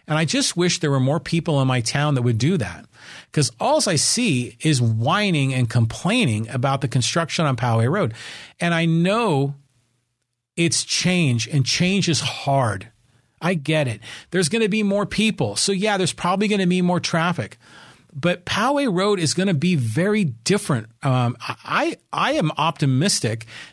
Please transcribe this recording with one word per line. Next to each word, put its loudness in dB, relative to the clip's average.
And 0
I 2
just -2
wish 0
there 0
were 2
more 2
people 0
in 2
my 2
town 0
that 0
would 2
do 2
that, -6
'cause 0
alls 2
I 2
see 0
is 2
whining 2
and 2
complaining 0
about 0
the -2
construction 0
on 2
Poway 2
Road. 0
And 0
I 0
know 2
it's 0
change, 0
and 0
change 0
is 0
hard. -2
I 0
get 0
it. -6
There's 0
gonna 0
be 0
more 0
people. 0
So 0
yeah, 0
there's 0
probably 0
gonna 2
be 2
more 2
traffic. -2
But -2
Poway 0
Road 0
is 0
gonna 0
be 2
very 0
different. -2
Um, 2
I, -4
I 0
am 0
optimistic 0